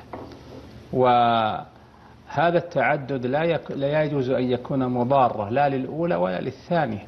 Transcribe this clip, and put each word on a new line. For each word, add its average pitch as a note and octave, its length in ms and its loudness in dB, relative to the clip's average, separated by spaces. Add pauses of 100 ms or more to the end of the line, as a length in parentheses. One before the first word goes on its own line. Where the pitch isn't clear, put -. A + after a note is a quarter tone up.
(920)
وهذا A#2+ 760 4 (720)
التعدد C#3 880 0
لا C#3 160 0
يك-، E3 280 -2
لا C#3+ 320 0
يجوز C#3+ 280 0
أن B2+ 120 2
يكون B2+ 460 -2
مضارة B2 640 2
لا C#3+ 180 2
للأولى C#3+ 460 -2
ولا F3+ 260 -2
للثانية C3+ 680 -4